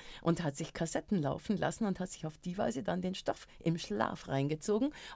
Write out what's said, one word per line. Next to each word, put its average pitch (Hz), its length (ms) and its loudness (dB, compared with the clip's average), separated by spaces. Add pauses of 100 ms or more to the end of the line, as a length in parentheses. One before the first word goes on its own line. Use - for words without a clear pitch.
(220)
und 170 220 4
hat 143 120 0
sich - 180 -6
Kassetten - 480 0
laufen 147 360 0
lassen - 280 0
und 190 140 2
hat 185 100 -4
sich - 180 -6
auf 156 100 -8
die 180 200 -6
Weise 226 260 0
dann 180 180 0
den 185 140 0
Stoff - 320 -2 (120)
im 165 200 2
Schlaf - 480 -2
reingezogen. 156 640 2 (240)